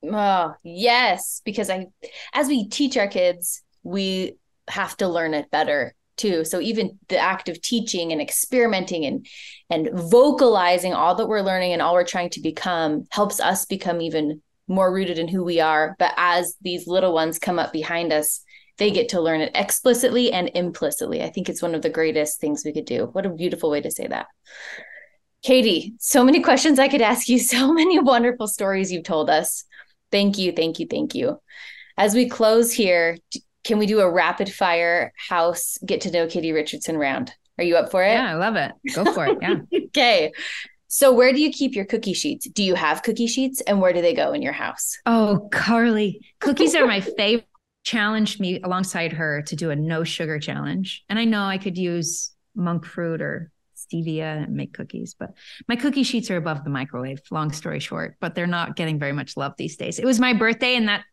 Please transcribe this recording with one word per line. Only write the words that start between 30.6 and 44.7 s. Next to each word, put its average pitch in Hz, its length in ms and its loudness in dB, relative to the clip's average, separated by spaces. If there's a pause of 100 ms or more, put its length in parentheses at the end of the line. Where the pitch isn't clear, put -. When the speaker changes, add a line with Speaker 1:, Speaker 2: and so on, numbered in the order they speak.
Speaker 1:
you, - 100 -4
thank - 260 -4
you. 135 260 -4 (560)
As 202 180 2
we 247 140 4
close 226 420 4
here, 170 460 2 (140)
d-, - 120 -12 (200)
can 214 140 0
we 214 80 2
do 214 140 2
a 185 120 4
rapid 180 400 0
fire 170 640 0 (160)
house 170 560 0
get 185 160 -2
to 185 100 -6
know 170 160 2
Katie 165 240 -2
Richardson 156 460 -4
round? 135 340 -2 (260)
Are - 60 -2
you 170 140 4
up 151 140 2
for 185 120 2
it? 196 100 4
Speaker 2:
Yeah, 233 180 2
I - 40 -4
love 202 200 -2
it. 170 160 -2 (240)
Go 196 180 2
for 165 140 0
it. 415 140 2
Yeah. 185 140 0 (160)
Speaker 1:
<laughs> 349 80 0 (160)
Okay. 208 360 4 (560)
So 269 260 6
where 247 200 8
do 262 60 2
you 302 120 4
keep - 240 -2
your 196 100 -4
cookie 214 280 -2
sheets? - 360 -4
Do - 140 -2
you 185 120 2
have 156 280 0
cookie 233 240 0
sheets? 262 340 -2
And 202 180 0
where 185 140 4
do 175 80 0
they 170 140 4
go 147 180 0
in 147 80 -4
your 139 120 -4
house? - 520 -8